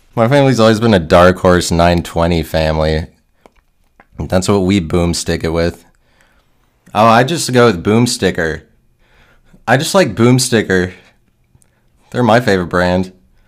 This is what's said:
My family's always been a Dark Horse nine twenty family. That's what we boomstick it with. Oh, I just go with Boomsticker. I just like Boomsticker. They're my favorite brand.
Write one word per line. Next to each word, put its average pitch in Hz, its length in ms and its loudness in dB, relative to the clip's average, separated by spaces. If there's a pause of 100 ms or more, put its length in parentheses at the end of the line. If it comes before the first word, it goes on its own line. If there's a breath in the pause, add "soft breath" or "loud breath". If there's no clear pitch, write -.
(140)
My 113 140 0
family's 135 320 2
always 110 200 4
been 117 140 2
a 95 60 4
Dark 87 380 4
Horse 90 340 0
nine 87 320 0
twenty 85 400 -2
family. 78 640 -4 (1120)
That's 92 300 -4
what 101 100 2
we 95 220 0
boomstick 85 600 -4
it 82 60 -4
with. 85 360 -4 (1080)
Oh, 107 140 2
I 113 160 4
just 143 300 -6
go 120 140 4
with 90 160 -2
Boomsticker. 95 840 -2 (1040 soft breath)
I 120 100 2
just 156 180 -4
like 151 200 0
Boomsticker. 110 800 0 (1160 soft breath)
They're 123 140 -4
my 117 180 2
favorite 95 240 0
brand. 90 480 -2 (340)